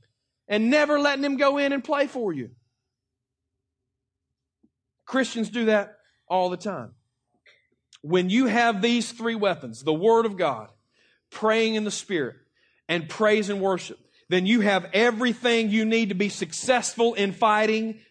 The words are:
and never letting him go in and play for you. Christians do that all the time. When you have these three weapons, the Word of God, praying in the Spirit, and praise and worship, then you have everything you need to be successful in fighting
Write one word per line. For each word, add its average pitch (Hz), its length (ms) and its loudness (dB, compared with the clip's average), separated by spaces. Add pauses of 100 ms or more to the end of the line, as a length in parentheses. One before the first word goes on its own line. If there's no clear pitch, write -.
(480)
and 220 220 2
never 302 280 4
letting 285 260 0
him 277 120 -2
go 277 220 2
in 277 140 0
and 277 120 -4
play 285 240 0
for 220 240 -4
you. 123 180 -8 (2500)
Christians 233 460 -2
do 226 160 -2
that 208 320 0 (280)
all 180 240 -2
the 180 60 -6
time. 170 380 -10 (1080)
When 180 260 0
you 247 180 2
have 226 360 2
these 233 300 0
three 226 240 -6
weapons, 151 480 -4
the 156 100 2
Word 226 320 4
of 202 100 -8
God, 127 340 -4 (600)
praying 220 460 0
in 214 80 -2
the 202 80 -6
Spirit, 156 440 -4 (520)
and 160 200 -4
praise 214 420 2
and 202 100 -4
worship, 190 400 -4 (280)
then 180 180 2
you 226 160 4
have 190 300 0
everything 226 760 2
you 220 140 2
need 226 240 0
to 196 80 -4
be 202 120 0
successful 233 840 -2
in 214 160 0
fighting 220 680 0 (100)